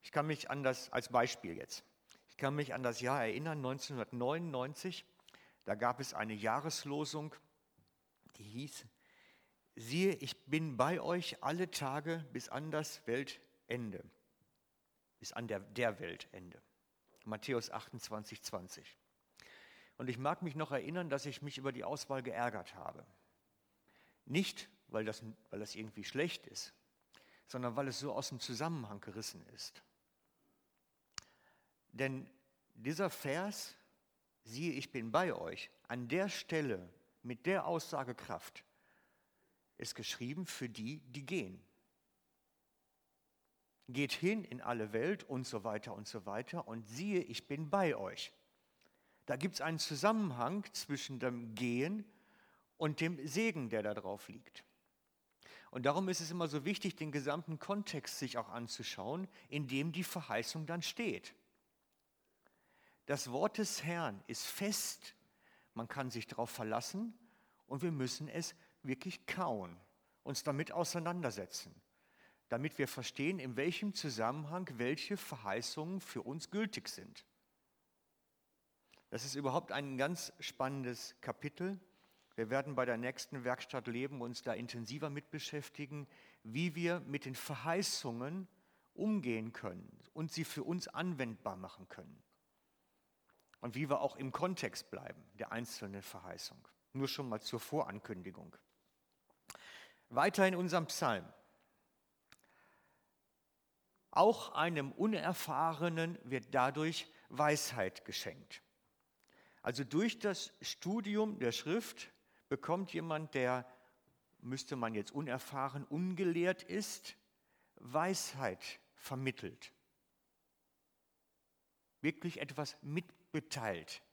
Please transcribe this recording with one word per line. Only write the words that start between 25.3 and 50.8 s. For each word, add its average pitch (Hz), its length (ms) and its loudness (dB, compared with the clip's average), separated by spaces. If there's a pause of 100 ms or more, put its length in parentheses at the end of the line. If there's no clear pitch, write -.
weil 98 120 -4
das 104 140 -6
irgendwie 107 300 -8
schlecht - 420 0
ist, - 280 -10 (720)
sondern 123 280 -2
weil 139 140 2
es 123 100 -4
so 139 140 -2
aus 135 160 0
dem 131 100 -6
Zusammenhang 120 640 -2
gerissen 104 540 -8
ist. - 280 -12 (2250)
Denn 135 320 0 (460)
dieser 151 340 0
Vers, 170 680 -2 (680)
„Siehe, 139 300 -2
ich 131 180 -2
bin 113 220 -2
bei 170 200 6
euch“, 85 380 -4 (160)
an 123 220 -2
der 190 200 4
Stelle 120 640 0 (300)
mit 120 240 -4
der 185 220 4
Aussagekraft, 135 960 -2 (1120)
ist - 180 -6
geschrieben 127 500 -4
für - 240 -4
die, 113 300 -4 (140)
die 139 120 -8
gehen. 120 400 -2 (2250)
„Geht 135 240 2
hin 202 320 4
in 123 180 -8
alle 110 320 0
Welt“ 143 300 2
und 127 240 -2
so 107 160 -2
weiter 107 320 -2
und 104 140 -8
so 107 180 -6
weiter. 120 400 -2
„Und 113 220 -6
siehe, 180 320 2
ich - 260 -4
bin 147 240 -2
bei 180 240 6
euch.“ 98 380 -4 (920)
Da 135 100 0
gibt's 156 240 0
einen 156 180 2
Zusammenhang 170 920 4
zwischen 135 480 -2